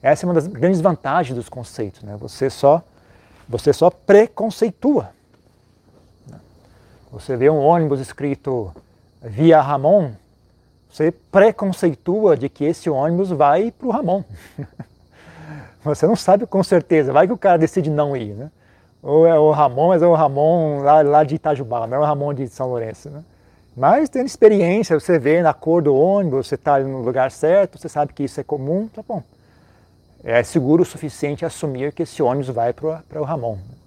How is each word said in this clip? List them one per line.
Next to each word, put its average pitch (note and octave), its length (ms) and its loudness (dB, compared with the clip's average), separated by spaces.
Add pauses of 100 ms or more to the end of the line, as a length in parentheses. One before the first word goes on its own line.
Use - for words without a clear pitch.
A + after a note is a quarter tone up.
essa C#3+ 200 2
é F3+ 40 -4
uma F3 80 0
das D#3 100 0
grandes F3 360 -2
vantagens D#3 540 -2
dos A#2+ 140 -10
conceitos, A2+ 540 -12
né? G#2 140 -14
Você B2 320 -6
só, D3+ 340 2 (680)
você B2+ 240 0
só E3+ 160 4
preconceitua. G#3+ 1200 0 (2000)
Você B2 260 -8
vê C3 120 4
um D#3 100 2
ônibus D3 420 2
escrito C3 760 -8 (460)
Via D3 400 4
Ramon, C#3+ 500 0 (760)
você D#3+ 240 -2
preconceitua F#3+ 1300 0
de B2+ 100 -6
que - 160 -8
esse E3 260 -4
ônibus E3+ 400 -2
vai D#3+ 420 2
pro - 180 -10
Ramon. G3 340 -4 (340)
<laughs> - 1300 -20
Você D3+ 240 -2
não A3 80 2
sabe G3+ 320 0
com G3 160 -2
certeza, D#3 480 0
vai D#3 160 4
que A3+ 60 -2
o G#3+ 40 -6
cara F3+ 200 2
decide D#3+ 320 -2
não D3 260 -2
ir, G#2+ 180 -8
né? B2+ 160 -14 (540)
Ou D3+ 240 4
é E3 100 4
o D3+ 140 6
Ramon, C#3+ 380 2
mas F3 120 2
é F3 60 4
o E3+ 80 6
Ramon D3+ 680 0
lá, D3+ 200 6
lá D3 220 4
de D3 120 -2
Itajubá, B2 500 -4
não A#2+ 120 -6
é - 20 -2
o D3+ 40 0
Ramon D3 300 -4
de C3 140 -8
São B2+ 220 -8
Lourenço, A#2 400 -8
né? D3 140 -18 (520)
Mas G3 340 2
tendo B3+ 160 -4
experiência, G3+ 720 2
você E3+ 200 2
vê D3+ 240 2
na D#3 100 2
cor E3 300 0
do D3 100 2
ônibus, D#3 540 0
você C#3 100 -6
tá C#3+ 220 0
no C3+ 220 -6
lugar B2+ 280 -2
certo, F#3 480 0
você D#3+ 120 -14
sabe D3 240 -4
que C#3+ 100 -8
isso C#3 160 -8
é C3+ 40 -10
comum, D3+ 440 -6
tá G#3+ 200 -18
bom. G3+ 140 -8 (1000)
É A#2+ 180 0
seguro D3 400 0
o E3 40 2
suficiente D3 600 -8
assumir C#3+ 480 -8
que E3+ 100 -8
esse - 200 -6
ônibus C3 260 -2
vai A#2 240 -4
pro, D#3+ 240 -8 (120)
pro D3+ 140 -10
Ramon. A#2 360 -8 (280)